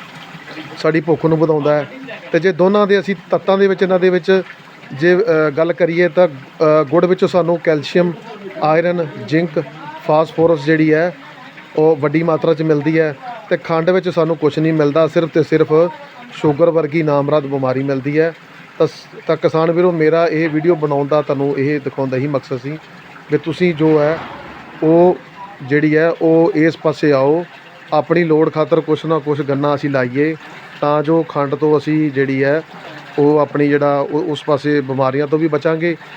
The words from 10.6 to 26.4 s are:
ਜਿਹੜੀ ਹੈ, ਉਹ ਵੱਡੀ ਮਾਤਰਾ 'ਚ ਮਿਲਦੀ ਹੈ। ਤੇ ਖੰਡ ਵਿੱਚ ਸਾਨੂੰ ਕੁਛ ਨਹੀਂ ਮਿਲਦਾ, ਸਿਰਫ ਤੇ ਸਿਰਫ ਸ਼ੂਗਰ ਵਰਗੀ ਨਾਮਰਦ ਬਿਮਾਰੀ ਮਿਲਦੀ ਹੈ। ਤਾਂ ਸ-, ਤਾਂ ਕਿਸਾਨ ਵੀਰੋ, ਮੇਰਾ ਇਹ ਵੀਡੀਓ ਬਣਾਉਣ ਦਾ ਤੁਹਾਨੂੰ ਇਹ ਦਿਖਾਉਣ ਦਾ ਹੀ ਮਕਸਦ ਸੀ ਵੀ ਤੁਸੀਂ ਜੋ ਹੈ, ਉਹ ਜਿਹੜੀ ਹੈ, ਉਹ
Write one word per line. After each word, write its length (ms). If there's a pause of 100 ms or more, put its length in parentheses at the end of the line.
ਜਿਹੜੀ 300
ਹੈ, 220 (600)
ਉਹ 200
ਵੱਡੀ 280
ਮਾਤਰਾ 300
'ਚ 80
ਮਿਲਦੀ 380
ਹੈ। 160 (340)
ਤੇ 80
ਖੰਡ 320
ਵਿੱਚ 200
ਸਾਨੂੰ 280
ਕੁਛ 220
ਨਹੀਂ 140
ਮਿਲਦਾ, 340
ਸਿਰਫ 220
ਤੇ 140
ਸਿਰਫ 300 (600)
ਸ਼ੂਗਰ 360
ਵਰਗੀ 340
ਨਾਮਰਦ 420
ਬਿਮਾਰੀ 380
ਮਿਲਦੀ 360
ਹੈ। 140 (440)
ਤਾਂ 100
ਸ-, 400
ਤਾਂ 100
ਕਿਸਾਨ 340
ਵੀਰੋ, 200
ਮੇਰਾ 360
ਇਹ 220
ਵੀਡੀਓ 260
ਬਣਾਉਣ 320
ਦਾ 140
ਤੁਹਾਨੂੰ 360
ਇਹ 220
ਦਿਖਾਉਣ 300
ਦਾ 80
ਹੀ 100
ਮਕਸਦ 340
ਸੀ 160 (540)
ਵੀ 60
ਤੁਸੀਂ 360
ਜੋ 260
ਹੈ, 200 (640)
ਉਹ 340 (460)
ਜਿਹੜੀ 340
ਹੈ, 120
ਉਹ 460